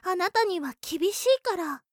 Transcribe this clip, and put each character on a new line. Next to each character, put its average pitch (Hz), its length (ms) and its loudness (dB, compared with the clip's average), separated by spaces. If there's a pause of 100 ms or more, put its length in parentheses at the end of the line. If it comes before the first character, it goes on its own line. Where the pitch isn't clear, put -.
あ 370 100 0
な 359 160 0
た 453 140 4
に 370 160 -2
は 277 200 -6
厳 330 320 -2
し - 140 -4
い 523 160 4
か 427 140 -2
ら 320 260 -6 (100)